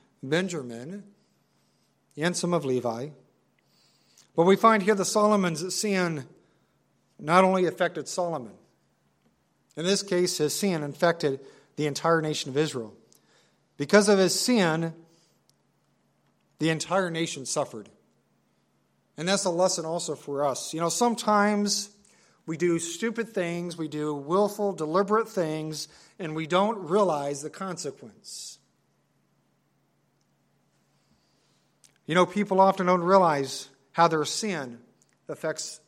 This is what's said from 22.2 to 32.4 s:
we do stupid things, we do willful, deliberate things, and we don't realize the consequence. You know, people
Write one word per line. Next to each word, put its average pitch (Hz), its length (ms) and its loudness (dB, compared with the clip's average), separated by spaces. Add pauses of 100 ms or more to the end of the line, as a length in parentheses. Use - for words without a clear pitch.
we 160 140 -6
do 170 200 2
stupid 226 520 -6
things, 175 480 -4
we 156 100 -6
do 151 260 -4
willful, 196 600 0
deliberate 196 540 0
things, 156 600 -4 (300)
and 156 180 -8
we 160 100 -6
don't 190 420 0
realize 147 520 0
the 151 80 -12
consequence. - 1080 -12 (3500)
You 156 80 -2
know, 180 120 6
people 190 340 2